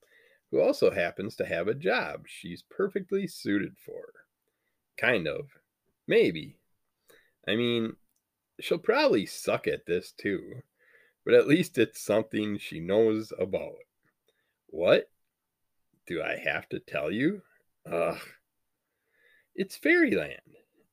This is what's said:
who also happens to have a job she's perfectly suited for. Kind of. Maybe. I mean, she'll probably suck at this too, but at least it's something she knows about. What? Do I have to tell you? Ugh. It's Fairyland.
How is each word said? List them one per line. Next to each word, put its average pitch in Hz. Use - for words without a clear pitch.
who 135
also 120
happens 92
to -
have 87
a 110
job 170
she's -
perfectly 196
suited 101
for. -
Kind 110
of. -
Maybe. 123
I 104
mean, 117
she'll -
probably 214
suck -
at 71
this 87
too, 101
but -
at 120
least 175
it's -
something 104
she 82
knows 110
about. 92
What? -
Do 82
I 80
have -
to -
tell 76
you? 156
Ugh. 85
It's 190
Fairyland. 285